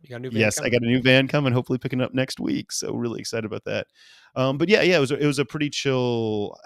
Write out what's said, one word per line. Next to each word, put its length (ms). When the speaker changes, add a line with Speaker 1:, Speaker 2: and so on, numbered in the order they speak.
Speaker 1:
You 80
got 80
a 20
new 120
van 80
Speaker 2:
Yes, 200
I 60
Speaker 1:
coming. 60
Speaker 2:
got 120
a 20
new 160
van 260
coming, 260
hopefully 260
picking 220
up 120
next 260
week. 320
So 220
really 260
excited 260
about 200
that. 220
Um, 240
but 100
yeah, 140
yeah, 140
it 20
was 120
a, 60
it 80
was 140
a 60
pretty 260
chill, 840